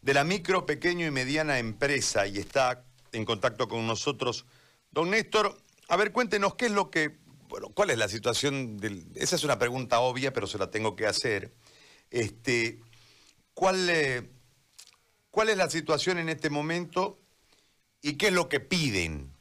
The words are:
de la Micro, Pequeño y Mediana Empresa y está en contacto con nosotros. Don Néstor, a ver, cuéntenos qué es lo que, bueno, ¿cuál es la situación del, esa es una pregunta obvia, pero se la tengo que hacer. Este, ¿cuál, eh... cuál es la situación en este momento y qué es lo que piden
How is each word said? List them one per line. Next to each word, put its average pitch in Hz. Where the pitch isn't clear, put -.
de 135
la 143
Micro, 180
Pequeño 165
y 151
Mediana 139
Empresa 113
y 101
está 127
en 110
contacto 117
con 113
nosotros. 120
Don 170
Néstor, 214
a 170
ver, 208
cuéntenos 202
qué 247
es 220
lo 202
que, 151
bueno, -
¿cuál 196
es 120
la 107
situación 120
del, 98
esa -
es 151
una 131
pregunta 120
obvia, 127
pero 104
se 107
la 95
tengo 107
que 110
hacer. 101
Este, 117
¿cuál, 185
eh... 135
cuál 220
es 214
la 180
situación 165
en 165
este 156
momento 170
y 147
qué 208
es 190
lo 175
que -
piden 87